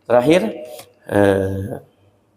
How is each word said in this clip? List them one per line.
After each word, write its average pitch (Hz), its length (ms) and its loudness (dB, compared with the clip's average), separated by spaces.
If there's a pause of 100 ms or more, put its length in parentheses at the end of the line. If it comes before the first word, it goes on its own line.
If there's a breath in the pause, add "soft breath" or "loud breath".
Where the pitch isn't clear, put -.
terakhir, 156 640 0 (420 loud breath)
eh, 98 720 0 (580)